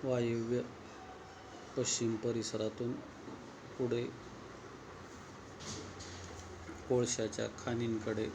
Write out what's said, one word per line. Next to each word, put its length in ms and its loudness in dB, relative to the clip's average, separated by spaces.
वायव्य 580 6
पश्चिम 380 4
परिसरातून 800 2
पुढे 260 4
कोळशाच्या 580 4
खाणींकडे 760 2